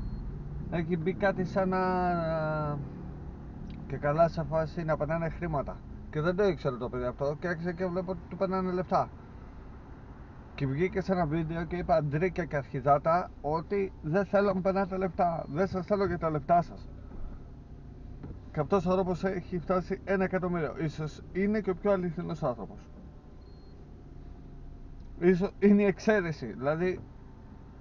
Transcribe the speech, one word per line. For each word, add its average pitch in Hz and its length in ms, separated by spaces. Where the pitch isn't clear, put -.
έχει 170 260
μπει 170 160
κάτι 190 320
σαν 190 240
να, 185 100
και 135 100
καλά 151 300
σε 160 220
φάση 160 340
να 156 140
περνάνε 160 320
χρήματα. 151 480
Και 151 120
δεν 175 140
το 202 120
ήξερε 143 280
το 117 140
παιδί 123 160
αυτό 139 340
και 185 80
άρχισε 175 260
και 180 120
βλέπω 180 260
ότι 175 180
του 180 80
περνάνε 185 340
λεφτά. 180 380
Και 139 120
βγήκε 180 340
σε 190 100
ένα 180 140
βίντεο 165 380
και 170 120
είπα 170 280
ντρίκια 165 420
και 147 100
αρχιδάτα 143 720
ότι 160 500
δεν 180 240
θέλω 202 280
να 190 80
περνάτε 190 360
λεφτά, 175 560
δεν 185 140
σας 185 180
θέλω 202 200
για 175 120
τα 160 120
λεφτά 156 320
σας. - 280
Και 156 60
αυτός 165 240
ο 180 40
άνθρωπος 185 340
έχει 185 360
φτάσει 185 440
ένα 190 200
εκατομμύριο. 175 560
Ίσως 156 420
είναι 202 280
και 190 100
ο 185 60
πιο 202 160
αληθινός 175 520
άνθρωπος. 104 460
Ίσως 180 400
είναι 202 220
η 202 40
εξαίρεση. 185 600
Δηλαδή, 135 540